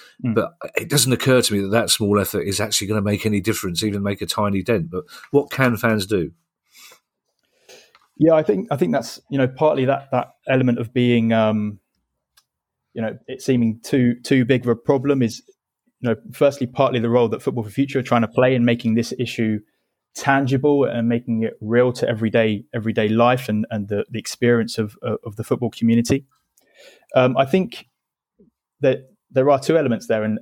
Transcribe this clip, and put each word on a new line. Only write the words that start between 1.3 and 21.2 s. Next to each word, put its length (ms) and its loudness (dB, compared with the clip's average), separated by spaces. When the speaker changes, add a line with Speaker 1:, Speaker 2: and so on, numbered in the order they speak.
Speaker 2:
to 100 -2
me 80 0
that 80 -4
that 220 0
small 280 2
effort 220 -2
is 180 -4
actually 280 -4
gonna 160 0
make 220 -2
any 140 2
difference, 440 -4
even 200 -4
make 180 -4
a 40 -6
tiny 380 -2
dent. 260 -2
But 160 -8
what 180 2
can 280 0
fans 300 0
do? 240 -2
Speaker 1:
Yeah, 160 6
I 100 4
think, 260 -2
I 60 -2
think 160 0
that's, 380 -6
you 80 -4
know, 100 2
partly 380 0
that, 260 -2
that 220 -4
element 300 2
of 120 -6
being, 400 2
um, 480 0
you 80 -8
know, 160 -6
it 140 -12
seeming 400 0
too, 420 2
too 200 2
big 200 2
of 60 -2
a 60 2
problem 460 0
is, 200 -2
you 80 -4
know, 60 0
firstly, 340 2
partly 320 0
the 100 -2
role 200 4
that 120 -6
Football 220 -4
for 60 -10
Future 300 -2
are 40 -4
trying 200 2
to 40 -2
play 280 2
in 100 2
making 300 2
this 220 -2
issue 420 -2
tangible 680 2
and 240 -2
making 360 -2